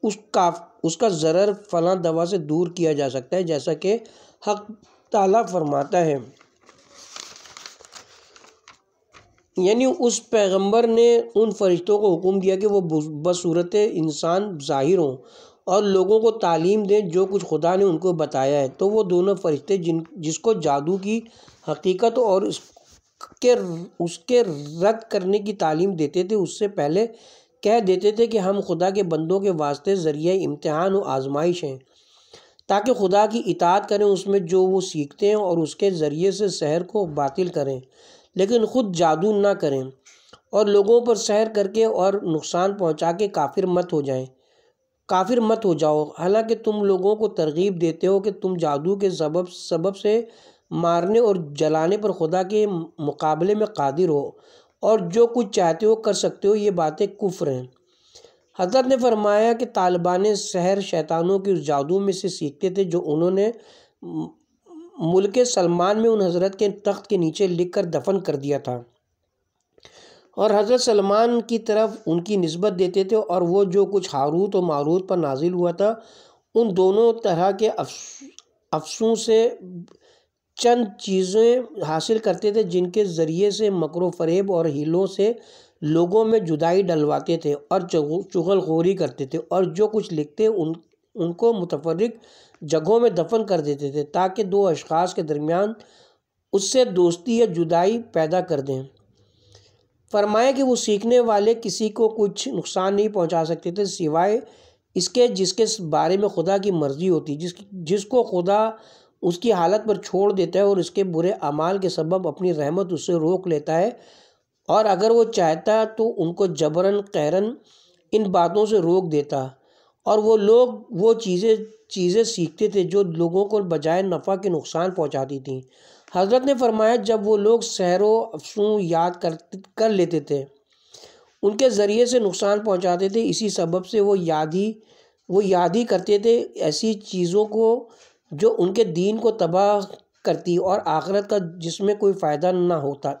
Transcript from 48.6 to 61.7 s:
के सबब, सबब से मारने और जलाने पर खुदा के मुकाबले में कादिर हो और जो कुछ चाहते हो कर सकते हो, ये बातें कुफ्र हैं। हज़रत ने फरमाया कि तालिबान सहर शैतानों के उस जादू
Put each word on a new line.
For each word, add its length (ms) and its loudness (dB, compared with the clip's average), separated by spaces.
के 160 0
सबब, 360 -2
सबब 460 -4
से 320 0
मारने 500 2
और 180 4
जलाने 440 0
पर 140 -2
खुदा 320 -2
के 220 0
मुकाबले 880 -2
में 140 0
कादिर 400 0
हो 280 -2
और 260 4
जो 200 4
कुछ 280 -2
चाहते 300 2
हो 100 4
कर 180 0
सकते 340 -2
हो, 60 4
ये 180 0
बातें 380 -2
कुफ्र 380 -4
हैं। 200 -6
हज़रत 280 0
ने 120 2
फरमाया 540 2
कि 160 -4
तालिबान 680 0
सहर 460 -2
शैतानों 580 -2
के 120 0
उस 100 0
जादू 380 0